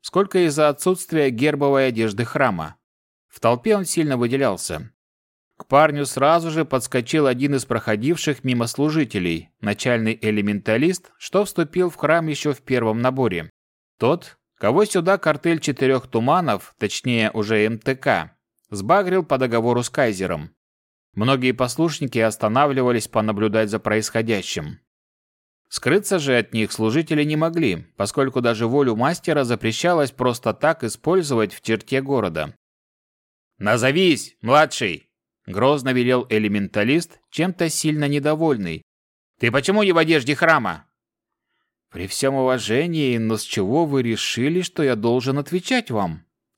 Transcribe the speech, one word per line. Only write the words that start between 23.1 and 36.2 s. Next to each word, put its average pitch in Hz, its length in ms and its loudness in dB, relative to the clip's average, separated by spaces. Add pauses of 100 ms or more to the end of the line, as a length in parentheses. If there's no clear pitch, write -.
за 107 80 -4
происходящим. 107 1040 -4 (880)
Скрыться 190 500 0
же 139 180 2
от 113 160 0
них 110 200 0
служители 147 500 0
не 151 140 0
могли, 156 500 0 (100)
поскольку 127 440 -2
даже 117 260 0
волю 123 300 2
мастера 147 480 0
запрещалось 120 640 0
просто 120 440 -2
так 160 280 0
использовать 131 720 0
в - 60 -20
черте 113 420 -2
города. 92 540 -2 (1040)
«Назовись, 127 840 2
младший!» — 120 680 0 (380)
грозно 131 460 0
велел 123 380 2